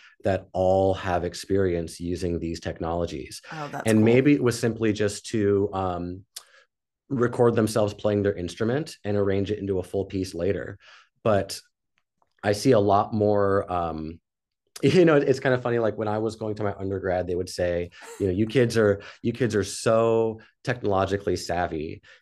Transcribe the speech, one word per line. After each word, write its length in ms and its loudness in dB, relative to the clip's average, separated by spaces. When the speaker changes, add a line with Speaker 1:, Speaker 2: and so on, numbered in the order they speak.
Speaker 1:
that 300 -2
all 420 4
have 280 -2
experience 760 -2
using 400 -4
these 200 -6
technologies. 840 -6
Speaker 2:
Oh, 180 -10
that's 180 -10
Speaker 1:
And 120 6
Speaker 2:
cool. 60 6
Speaker 1:
maybe 280 6
it 100 2
was 160 0
simply 340 0
just 340 -2
to, 460 0
um, 520 -4
record 460 2
themselves 380 2
playing 300 0
their 100 2
instrument 680 -6
and 140 -2
arrange 340 0
it 80 -4
into 200 -2
a 40 -4
full 220 -4
piece 300 -6
later. 420 -4
But 360 0
I 100 2
see 180 2
a 80 6
lot 340 4
more, 580 2
um, 480 -4
<laughs> 280 -10
you 220 6
know, 100 6
it's 240 4
kind 160 2
of 80 -2
funny, 160 0
like, 180 0
when 120 -4
I 100 -2
was 160 -4
going 200 -6
to 80 -6
my 140 -2
undergrad, 500 -2
they 80 -2
would 140 -4
say, 420 -2
you 80 0
know, 60 0
"You 140 2
kids 300 2
are, 240 4
you 120 -2
kids 220 0
are 80 2
so 800 0
technologically 720 0
savvy." 640 -6